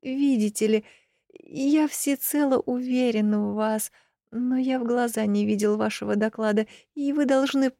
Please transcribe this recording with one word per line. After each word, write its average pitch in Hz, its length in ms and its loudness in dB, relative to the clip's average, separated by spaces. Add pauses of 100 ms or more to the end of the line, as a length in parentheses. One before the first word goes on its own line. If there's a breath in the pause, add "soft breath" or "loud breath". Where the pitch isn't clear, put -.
Видите 254 640 0
ли, 214 180 2 (460 soft breath)
я 294 560 0
всецело 277 720 0
уверен 247 760 0
в 208 180 -2
вас, 214 380 -2 (400 soft breath)
но 247 260 -2
я 262 220 0
в 240 40 -2
глаза 233 420 0
не 208 200 2
видел 208 320 0
вашего 214 380 -2
доклада, 214 520 0 (280 loud breath)
и 285 180 -4
вы 294 120 2
должны 269 540 2